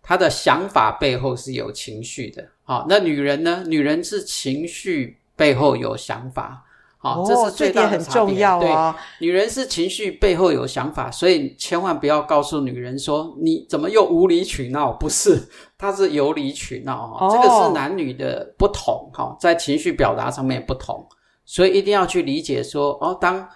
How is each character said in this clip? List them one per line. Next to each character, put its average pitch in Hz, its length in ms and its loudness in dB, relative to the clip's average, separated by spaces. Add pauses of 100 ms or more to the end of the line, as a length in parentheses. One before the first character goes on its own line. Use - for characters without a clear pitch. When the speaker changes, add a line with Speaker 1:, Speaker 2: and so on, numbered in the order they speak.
Speaker 1:
他 185 160 0
的 175 120 4
想 160 380 4
法 110 320 4
背 135 160 0
后 127 200 -4
是 131 180 -12
有 110 180 -8
情 110 320 -12
绪 123 280 -12
的。 - 120 -18 (200)
好， 131 240 -4
那 202 120 4
女 156 200 0
人 143 240 0
呢？ 175 240 -2
女 160 120 0
人 151 240 0
是 196 200 -6
情 143 440 -6
绪 156 520 -6 (160)
背 147 180 4
后 131 220 4
有 117 200 -6
想 127 360 -10
法。 - 320 -10 (340)
好， 139 240 -4
Speaker 2:
哦， 190 60 -2
Speaker 1:
这 240 80 4
是 220 160 4
最 - 180 0
大 208 200 2
的 196 80 0
差 - 0 -
别。 - 20 -2
Speaker 2:
这 170 140 -8
点 226 100 4
很 202 40 4
重 190 100 0
要 190 220 4
哦。 160 360 2 (240)
Speaker 1:
对， 165 80 -2
女 175 60 2
人 208 160 2
是 254 160 -4
情 180 240 -2
绪 202 200 -4
背 185 260 2
后 175 180 4
有 127 120 -2
想 131 280 -6
法， 123 180 -8
所 175 180 2
以 147 280 2
千 175 240 -4
万 175 180 -2
不 143 60 -6
要 147 160 2
告 147 200 2
诉 147 200 -4
女 127 100 -4
人 123 260 -8
说 147 440 -4
，“你 160 260 0
怎 160 100 -4
么 160 120 -2
又 208 160 6
无 175 200 4
理 175 160 4
取 135 280 -6
闹？” 135 280 -2
不 113 120 -4
是， 175 280 4 (400)
她 196 140 -4
是 190 200 2
有 147 200 2
理 139 220 -4
取 - 260 -12
闹 - 300 -8
哈。 190 180 -2
Speaker 2:
哦。 - 20 4
Speaker 1:
这 220 160 4
个 220 200 8
是 170 80 2
男 151 240 -2
女 135 160 -4
的 131 440 -6
不 196 120 4
同 - 440 -4
哈， - 240 -8
在 - 160 4
情 147 240 -2
绪 165 140 -2
表 117 240 0
达 120 160 -4
上 135 140 -6
面 127 200 -4
不 - 80 -6
同， - 320 -10 (380)
所 370 240 2
以 370 60 4
一 392 80 4
定 403 120 0
要 381 120 4
去 359 160 0
理 285 200 -2
解 123 220 -4
说， 143 380 -2
哦， 180 180 -2
当 190 260 0 (100)